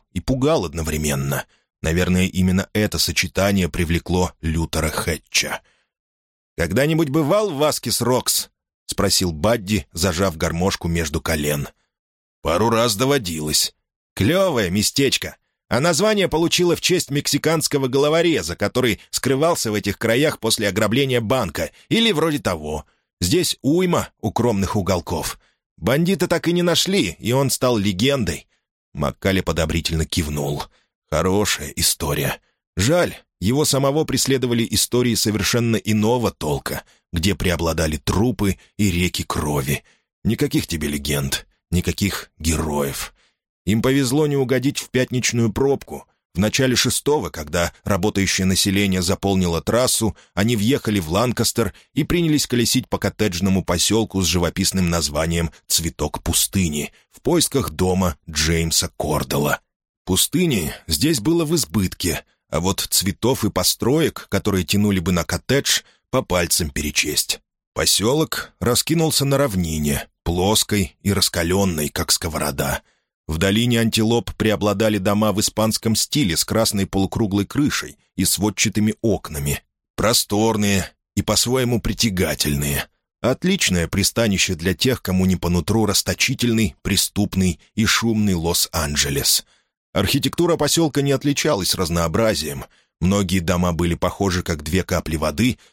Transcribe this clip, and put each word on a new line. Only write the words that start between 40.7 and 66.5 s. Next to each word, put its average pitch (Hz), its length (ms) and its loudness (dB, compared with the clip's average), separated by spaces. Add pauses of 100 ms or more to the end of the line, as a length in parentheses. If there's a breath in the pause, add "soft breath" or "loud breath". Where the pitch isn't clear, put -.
легенд, 71 600 -4 (240)
никаких 87 640 -2
героев". 76 760 -4 (520)
Им 107 160 2
повезло 135 460 2
не 143 80 0
угодить 131 440 0
в - 100 -10
пятничную 120 640 0
пробку. - 560 -2 (280)
В 82 40 0
начале 123 360 2
шестого, 127 540 0
когда 82 440 -2 (100)
работающее 98 640 0
население 95 560 2
заполнило 90 600 0
трассу, 113 540 2 (180 soft breath)
они 110 220 0
въехали 107 440 0
в 78 100 -4
Ланкастер 107 640 0 (200 soft breath)
и 139 100 0
принялись 156 420 0
колесить 120 420 0
по 101 120 -2
коттеджному 95 640 0
посёлку 98 580 0
с 90 40 0
живописным 87 640 0
названием 82 640 -2 (160 soft breath)
"Цветок - 560 -4
пустыни" 78 680 -2 (200 soft breath)
в - 100 -20
поисках 139 500 0
дома 92 440 0 (140)
Джеймса 82 640 0
Кордела. 73 640 -2 (460)
Пустыни 101 680 0 (140)
здесь 135 320 0
было 165 260 2
в 156 100 0
избытке, 92 720 -2 (240)
а 78 100 -2
вот 92 300 -2
цветов 107 540 0
и 104 80 0
построек, 123 800 0
которые 95 360 0
тянули 101 340 2
бы 87 120 0
на 85 120 2
коттедж, - 580 0 (280 soft breath)
по 131 120 0
пальцам 87 480 0